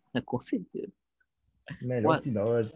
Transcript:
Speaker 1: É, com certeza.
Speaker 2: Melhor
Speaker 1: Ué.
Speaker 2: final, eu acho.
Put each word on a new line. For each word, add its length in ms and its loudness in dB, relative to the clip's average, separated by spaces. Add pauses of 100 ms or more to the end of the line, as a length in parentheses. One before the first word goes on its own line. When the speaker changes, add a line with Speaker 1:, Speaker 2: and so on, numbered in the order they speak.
(140)
Speaker 1:
É, 60 2
com 180 -4
certeza. 540 -6 (880)
Speaker 2:
Melhor 280 2
Speaker 1:
Ué. 120 4
Speaker 2:
final, 260 0
eu 100 4
acho. 180 0